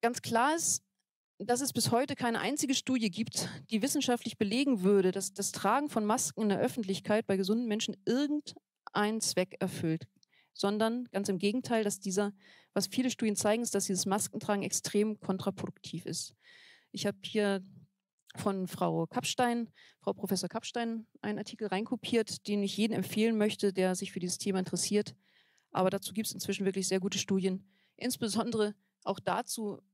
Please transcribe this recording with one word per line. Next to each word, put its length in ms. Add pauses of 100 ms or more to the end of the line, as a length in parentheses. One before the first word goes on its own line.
Ganz 180
klar 340
ist, 300 (540)
dass 240
es 100
bis 180
heute 240
keine 260
einzige 340
Studie 360
gibt, 380 (220)
die 100
wissenschaftlich 560
belegen 460
würde, 300
dass 200
das 180
Tragen 380
von 160
Masken 380
in 80
der 100
Öffentlichkeit 680
bei 120
gesunden 280
Menschen 380
irgendeinen 1200
Zweck 380
erfüllt, 460 (460)
sondern 580
ganz 200
im 80
Gegenteil, 460
dass 160
dieser, 340 (400)
was 120
viele 220
Studien 260
zeigen, 280
ist, 120
dass 120
dieses 180
Maskentragen 580
extrem 580
kontraproduktiv 840
ist. 300 (580)
Ich 140
hab 180
hier 400 (720)
von 300
Frau 400
Kapstein, 680 (280)
Frau 120
Professor 380
Kapstein, 560 (160)
einen 160
Artikel 300
reinkopiert, 800
den 160
ich 140
jedem 200
empfehlen 420
möchte, 340
der 220
sich 180
für 80
dieses 160
Thema 220
interessiert. 560 (560)
Aber 180
dazu 240
gibt's 200
inzwischen 340
wirklich 220
sehr 120
gute 160
Studien, 500 (300)
insbesondere 760 (300)
auch 160
dazu 600 (140)